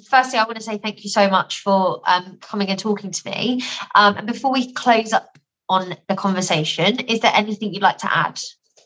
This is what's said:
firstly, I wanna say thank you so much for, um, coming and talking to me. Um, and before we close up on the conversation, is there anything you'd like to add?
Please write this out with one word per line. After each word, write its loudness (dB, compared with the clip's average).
firstly, 2
I 2
wanna -6
say -6
thank -8
you -10
so 4
much -2
for, 2
um, 0
coming -4
and -2
talking -4
to -10
me. -2
Um, 6
and -8
before -2
we 0
close 2
up -4
on 0
the -2
conversation, 0
is -4
there 2
anything -2
you'd -6
like 2
to -2
add? -4